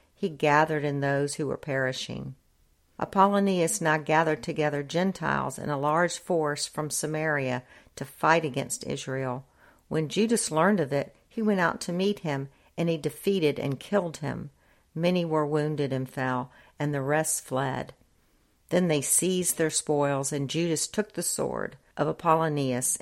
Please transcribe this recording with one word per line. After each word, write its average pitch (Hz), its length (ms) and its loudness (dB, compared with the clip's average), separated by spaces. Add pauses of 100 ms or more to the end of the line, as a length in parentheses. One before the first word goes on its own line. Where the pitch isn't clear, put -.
(140)
He 196 160 -4
gathered 151 540 4
in 143 160 0
those 139 340 0
who 156 120 -4
were 131 120 -4
perishing. 135 760 -4 (640)
Apollonius 196 840 2
now 156 160 2
gathered 156 440 2
together 147 400 -2
Gentiles 143 760 -2
in - 100 -6
a 147 100 -2
large 160 400 2
force 151 480 -2
from 151 220 -6
Samaria 147 760 -2 (340)
to - 100 -8
fight 160 400 2
against 135 400 -6
Israel. 135 580 -6 (440)
When 156 200 -2
Judas 220 420 0
learned 175 300 4
of 139 140 -2
it, 139 200 -2 (140)
he - 140 -6
went 208 180 4
out 170 220 2
to 180 100 -6
meet 196 280 0
him, 139 280 -4 (260)
and 170 140 0
he 165 80 0
defeated 156 600 0
and 139 200 -4
killed 180 380 -2
him. 127 320 -6 (460)
Many 175 320 2
were 156 180 2
wounded 147 480 0
and 131 160 -2
fell, 127 440 -4 (260)
and 147 160 0
the 139 80 -2
rest 151 420 0
fled. 131 480 -2 (800)
Then 180 180 2
they 151 140 2
seized 180 560 0
their 160 100 2
spoils, 143 640 0
and 143 160 -2
Judas 160 380 0
took - 260 -4
the 175 100 -6
sword - 540 -4 (180)
of 151 140 0
Apollonius 151 920 2